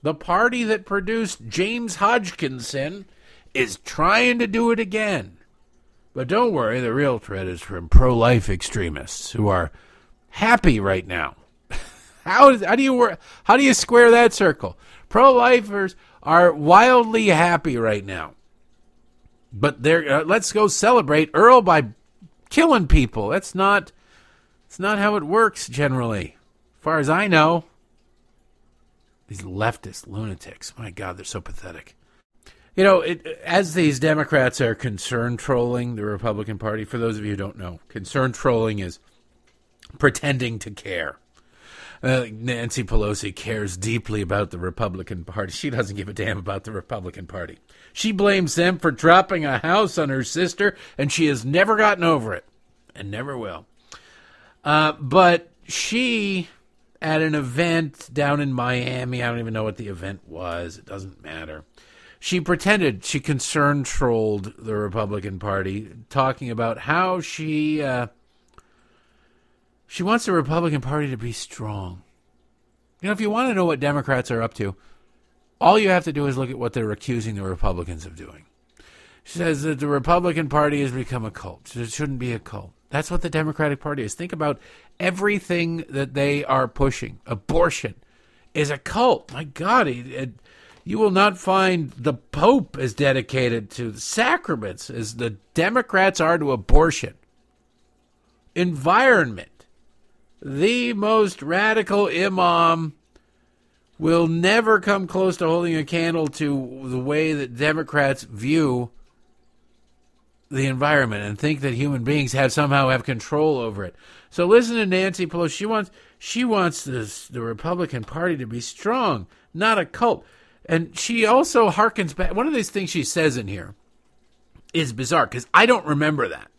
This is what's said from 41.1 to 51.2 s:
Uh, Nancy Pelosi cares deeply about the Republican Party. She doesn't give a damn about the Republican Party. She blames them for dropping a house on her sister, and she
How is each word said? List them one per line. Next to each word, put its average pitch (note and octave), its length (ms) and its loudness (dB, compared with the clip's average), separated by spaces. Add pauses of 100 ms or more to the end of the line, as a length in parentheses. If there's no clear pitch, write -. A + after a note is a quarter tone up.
Uh, B2+ 280 0
Nancy A#2 520 -6
Pelosi G#2 520 -2
cares G#2 400 -8
deeply G#2+ 460 -4
about G2 300 -2
the F2+ 80 -12
Republican F#2 680 -8
Party. G2 260 -8
She - 180 -8
doesn't A2+ 260 -6
give G2 140 -10
a G2+ 40 -14
damn G2+ 240 -6
about G2 260 -10
the A2 80 -16
Republican F#2 540 -12
Party. E2+ 320 -14 (340)
She A3 200 -4
blames G3 440 2
them F3 220 2
for E3 140 2
dropping E3 540 4
a C3+ 120 -2
house F#3 400 0
on D3+ 120 0
her C3 140 -2
sister, F3+ 540 -2 (200)
and D#3 140 -2
she D#3+ 140 2